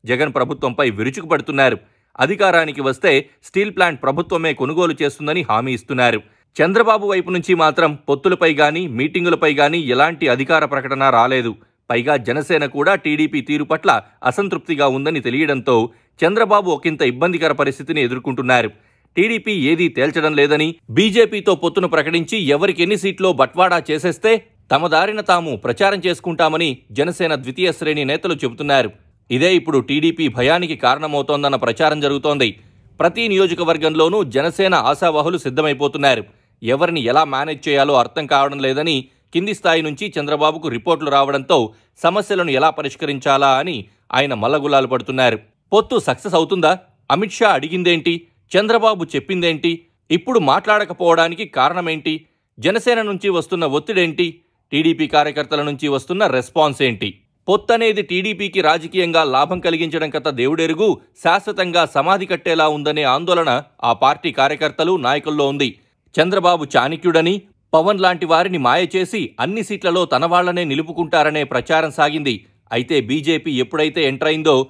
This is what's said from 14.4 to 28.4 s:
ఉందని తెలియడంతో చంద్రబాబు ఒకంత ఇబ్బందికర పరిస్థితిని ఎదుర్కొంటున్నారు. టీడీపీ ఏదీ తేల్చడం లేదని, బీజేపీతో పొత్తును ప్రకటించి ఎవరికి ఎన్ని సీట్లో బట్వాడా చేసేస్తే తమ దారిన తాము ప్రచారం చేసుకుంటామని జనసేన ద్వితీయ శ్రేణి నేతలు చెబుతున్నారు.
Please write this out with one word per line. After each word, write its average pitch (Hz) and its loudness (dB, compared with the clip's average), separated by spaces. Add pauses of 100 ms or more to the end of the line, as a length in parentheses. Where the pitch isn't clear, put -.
ఉందని 139 -2
తెలియడంతో 127 0 (300)
చంద్రబాబు 208 2
ఒకంత 156 -2
ఇబ్బందికర 151 0
పరిస్థితిని 139 -2
ఎదుర్కొంటున్నారు. 123 0 (460)
టీడీపీ 220 0
ఏదీ 165 0
తేల్చడం 151 0
లేదని, 151 2 (160)
బీజేపీతో 208 2
పొత్తును 175 0
ప్రకటించి 165 -2
ఎవరికి 165 0
ఎన్ని 196 2
సీట్లో 185 -2
బట్వాడా 170 2
చేసేస్తే 180 0 (260)
తమ 151 2
దారిన 190 0
తాము 170 0
ప్రచారం 190 0
చేసుకుంటామని 160 0 (140)
జనసేన 160 -2
ద్వితీయ 135 -2
శ్రేణి 151 -4
నేతలు 156 -4
చెబుతున్నారు. 135 -2 (400)